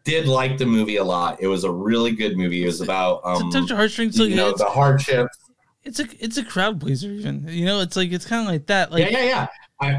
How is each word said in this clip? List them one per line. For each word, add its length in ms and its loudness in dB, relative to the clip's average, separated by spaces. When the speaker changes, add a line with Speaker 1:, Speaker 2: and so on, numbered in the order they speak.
Speaker 1:
did 240 0
like 280 2
the 80 0
movie 300 2
a 80 2
lot. 380 -2
It 60 0
was 180 0
a 60 0
really 420 0
good 240 -2
movie. 260 0
It 40 2
was 120 -2
about, 460 0
Speaker 2:
Does 160 0
it 20 0
Speaker 1:
um, 80 -2
Speaker 2:
touch 180 2
your 80 -2
heartstrings? 400 0
Speaker 1:
you 100 4
Speaker 2:
Like, 80 0
Speaker 1:
know, 160 2
Speaker 2:
it's 80 -4
Speaker 1:
the 100 4
hardships. 680 2
Speaker 2:
It's 180 -12
a, 40 -2
it's 180 -6
a 80 -4
crowd 360 -2
pleaser, 300 -4
even. 380 -8
You 160 -2
know, 160 0
it's 160 -4
like, 160 0
it's 140 -6
kinda 220 -2
like 180 -4
that. 260 2
Like, 180 4
Speaker 1:
Yeah, 80 0
yeah, 40 2
yeah. 240 0
I, 200 0